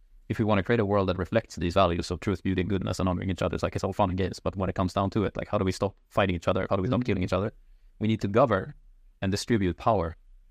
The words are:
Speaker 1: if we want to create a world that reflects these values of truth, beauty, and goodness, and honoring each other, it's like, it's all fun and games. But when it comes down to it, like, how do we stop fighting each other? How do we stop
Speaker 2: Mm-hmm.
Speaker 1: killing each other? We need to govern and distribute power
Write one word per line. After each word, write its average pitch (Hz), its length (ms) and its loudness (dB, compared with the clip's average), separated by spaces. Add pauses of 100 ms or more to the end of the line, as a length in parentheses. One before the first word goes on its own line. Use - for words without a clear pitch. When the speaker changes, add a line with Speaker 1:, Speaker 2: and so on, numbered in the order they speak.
(280)
Speaker 1:
if 104 100 -4
we 110 60 2
want 104 140 2
to 92 40 4
create 120 180 2
a 104 60 2
world 98 220 2
that 90 100 0
reflects - 380 -2
these 85 180 0
values 87 360 2
of 92 100 -4
truth, 98 240 -2
beauty, 95 160 0
and 101 100 -2
goodness, 98 300 -2
and 92 80 2
honoring 95 220 -2
each 87 120 -4
other, 90 120 0
it's - 100 -4
like, 87 100 -2
it's - 100 -4
all 98 80 -2
fun 95 180 0
and 92 80 -4
games. 92 200 -2
But 92 180 -4
when 95 140 -2
it - 60 -6
comes 92 160 0
down 98 180 -2
to 104 140 0
it, - 120 -2
like, - 120 -6
how 104 100 -2
do 98 60 0
we 92 80 2
stop - 240 -4 (120)
fighting 95 280 0
each - 120 -10
other? 95 220 0
How 98 60 2
do 95 60 0
we 90 60 -2
stop - 120 0
Speaker 2:
Mm-hmm. - 60 -4
Speaker 1:
killing 95 180 0
each 95 80 -4
other? 98 200 0 (460)
We 107 100 -2
need 110 120 0
to 104 80 -2
govern 110 460 2 (460)
and 98 120 0
distribute 98 440 0
power 90 400 0 (340)